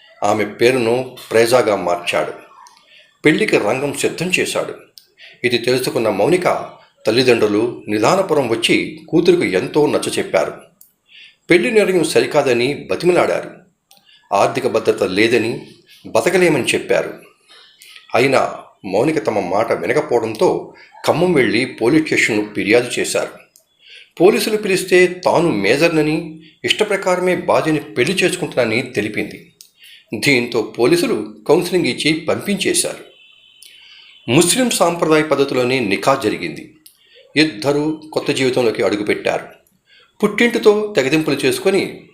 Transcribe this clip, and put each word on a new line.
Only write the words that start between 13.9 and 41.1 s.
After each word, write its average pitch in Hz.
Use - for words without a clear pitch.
ఆర్థిక 127
భద్రత 110
లేదని, 113
బతకలేమని 165
చెప్పారు. -
అయినా 123
మౌనిక 127
తమ 107
మాట 95
వినకపోవడంతో 113
ఖమ్మం 165
వెళ్లి 120
పోలీస్ 131
స్టేషన్లో 110
ఫిర్యాదు 113
చేశారు. 87
పోలీసులు 214
పిలిస్తే 185
తాను 160
మేజర్నని, 151
ఇష్టప్రకారమే 185
బాజీని 147
పెళ్లి 143
చేసుకుంటున్నానని 135
తెలిపింది. 107
దీంతో 120
పోలీసులు 147
కౌన్సిలింగ్ 160
ఇచ్చి 147
పంపించేశారు. -
ముస్లిం 196
సాంప్రదాయ 170
పద్ధతిలోనే 135
నికా 120
జరిగింది. 85
ఇద్దరూ 151
కొత్త -
జీవితంలోకి 127
అడుగుపెట్టారు. 98
పుట్టింటితో 214
తెగదింపులు 147